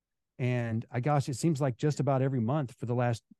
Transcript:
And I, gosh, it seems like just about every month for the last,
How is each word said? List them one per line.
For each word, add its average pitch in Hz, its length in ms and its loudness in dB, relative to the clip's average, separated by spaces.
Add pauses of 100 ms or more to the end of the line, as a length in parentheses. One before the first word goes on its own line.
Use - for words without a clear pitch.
(380)
And 120 540 -2
I, 123 80 -2
gosh, 147 300 2
it 123 60 -4
seems 160 260 0
like 135 160 0
just 147 220 0
about 135 200 2
every 135 200 2
month 127 380 -2
for - 60 -8
the 117 100 -2
last, 120 280 0 (180)